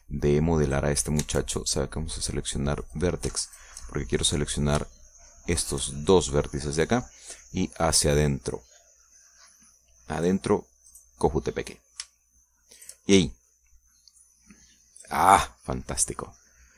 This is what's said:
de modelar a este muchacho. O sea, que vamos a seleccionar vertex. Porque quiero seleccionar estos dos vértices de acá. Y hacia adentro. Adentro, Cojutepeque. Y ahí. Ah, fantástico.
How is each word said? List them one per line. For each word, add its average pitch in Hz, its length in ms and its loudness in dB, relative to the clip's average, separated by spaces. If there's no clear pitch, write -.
de 71 340 2
modelar 73 440 2
a 73 60 2
este 71 200 -2
muchacho. - 500 -2
O - 40 -12
sea, 69 220 -2
que - 120 -8
vamos 80 180 -8
a - 40 -8
seleccionar 71 720 -4
vertex. - 560 -4
Porque 71 160 -6
quiero - 180 -2
seleccionar 73 640 0
estos 71 580 -4
dos 85 260 4
vértices 71 440 -2
de 78 80 2
acá. 123 260 -2
Y 92 260 -2
hacia 78 340 2
adentro. 71 520 0
Adentro, 92 600 0
Cojutepeque. - 640 -2
Y - 80 6
ahí. - 220 6
Ah, 90 540 6
fantástico. - 720 -6